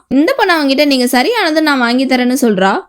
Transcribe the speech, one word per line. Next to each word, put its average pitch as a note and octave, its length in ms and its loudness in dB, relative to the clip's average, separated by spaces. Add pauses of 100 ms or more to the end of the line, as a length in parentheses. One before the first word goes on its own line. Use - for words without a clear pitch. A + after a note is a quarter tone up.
இந்த D4 260 0
பொண்ணு F#4 300 0
அவங்கிட்ட, C#4 220 2
"நீங்க C4 220 0
சரியானது D#4+ 540 0
நான் D4 180 0
வாங்கி B3 260 0
தரேன்னு" B3+ 360 0
சொல்றா. G#3 480 0